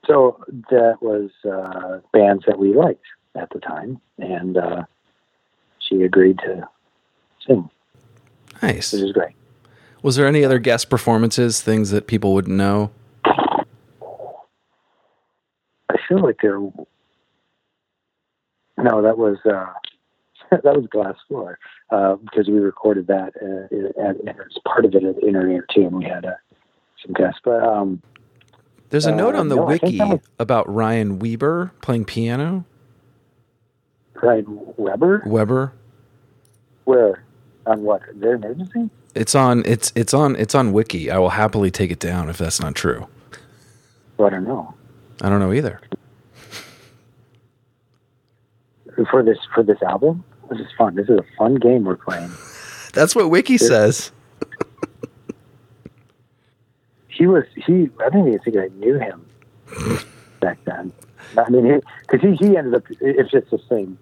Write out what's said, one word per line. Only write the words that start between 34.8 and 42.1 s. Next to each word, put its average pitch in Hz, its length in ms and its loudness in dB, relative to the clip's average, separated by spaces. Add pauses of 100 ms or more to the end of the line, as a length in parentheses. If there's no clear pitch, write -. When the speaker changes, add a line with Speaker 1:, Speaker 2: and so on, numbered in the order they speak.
Speaker 2:
Weber. 113 480 0 (1120)
Speaker 1:
Where? 117 380 4 (420)
On 110 180 0
what? 104 180 0 (120)
Their 113 220 -2
emergency? 180 540 -8 (260)
Speaker 2:
It's 110 200 -4
on, 127 300 4
it's, - 300 -2
it's 117 180 -2
on, 139 220 2
it's - 200 -4
on 123 180 2
wiki. 92 380 -2
I 92 60 0
will 90 140 2
happily 107 400 0
take 95 200 -2
it 85 80 -8
down 87 300 -6